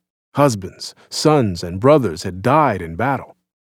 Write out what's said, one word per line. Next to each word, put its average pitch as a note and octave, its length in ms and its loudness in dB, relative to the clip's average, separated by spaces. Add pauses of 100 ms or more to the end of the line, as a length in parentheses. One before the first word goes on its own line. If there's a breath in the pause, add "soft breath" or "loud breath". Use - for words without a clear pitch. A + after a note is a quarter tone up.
(360)
Husbands, A2 580 -2 (160 soft breath)
sons, A#2+ 540 0
and F2+ 160 -8
brothers A2+ 440 2
had F#2 180 -8
died B2+ 400 2
in E2 140 -10
battle. B2 420 -6 (380)